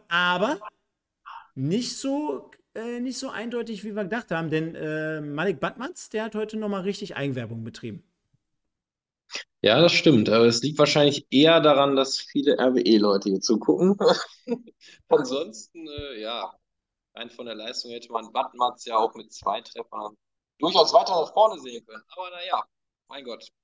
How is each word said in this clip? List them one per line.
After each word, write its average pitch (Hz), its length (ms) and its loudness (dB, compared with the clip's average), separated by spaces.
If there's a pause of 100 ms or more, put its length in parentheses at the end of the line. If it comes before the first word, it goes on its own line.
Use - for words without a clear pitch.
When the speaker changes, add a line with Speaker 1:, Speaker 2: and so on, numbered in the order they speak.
Speaker 1:
aber 180 540 0 (960)
nicht 170 420 -2
so, 285 540 -6 (240)
äh, 240 240 -8
nicht 247 180 -6
so 269 100 -8
eindeutig, 226 540 -8
wie 208 140 -8
wir 214 80 -4
gedacht 220 260 -6
haben, 165 200 -4
denn, 160 260 -4
äh, 156 440 -6
Malik 151 380 -4
Badmatz, 233 520 -8
der 214 120 -4
hat 220 140 -8
heute 214 200 -6
nochmal 202 260 -4
richtig 190 340 -6
Eigenwerbung 120 480 -6
betrieben. 113 400 -12 (1600)
Speaker 2:
Ja, 113 180 6
das 170 140 6
stimmt, 120 340 6
aber 113 160 6
es 117 180 4
liegt 143 160 -4
wahrscheinlich 147 540 4
eher 156 280 6
daran, 139 360 4
dass 131 240 0
viele 139 360 0
R-W-E-Leute 104 720 4
hier 98 100 0
zugucken. 160 560 2 (500)
<laughs> - 280 -8 (340)
Ansonsten, 156 800 -2
äh, 143 320 -12
ja, 107 340 -8 (640)
rein 117 140 -14
von 123 160 -16
der 110 100 -10
Leistung 117 340 -12
hätte 117 220 -14
man 110 200 -8
Badmatz 123 520 -4
ja 113 120 -2
auch 110 200 0
mit 110 160 -20
zwei 107 280 -4
Treffern 107 540 -14 (460)
durchaus 160 320 4
weiter 190 280 4
nach 147 120 -4
vorne 202 280 4
sehen 120 240 -14
können. 110 200 -20 (100)
Aber 180 160 -12
na 175 160 -12
ja, 143 160 -2 (460)
mein 135 160 -16
Gott, 110 240 -16 (160)